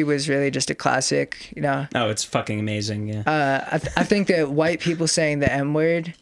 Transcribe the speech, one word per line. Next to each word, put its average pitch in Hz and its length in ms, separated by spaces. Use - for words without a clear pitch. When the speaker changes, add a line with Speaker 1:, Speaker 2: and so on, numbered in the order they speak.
Speaker 1:
Gucci - 20
was 147 240
really 139 220
just 135 200
a 156 40
classic, 139 800
you 151 80
know? 139 320
Speaker 2:
Oh, 117 160
it's 107 140
fucking 113 340
amazing, 107 480
yeah. 107 180
Speaker 1:
Uh, 143 460
I 156 80
th-, - 180
I 165 60
think 202 240
that 160 240
white 156 300
people 170 260
saying 151 320
the 139 140
N-word 156 680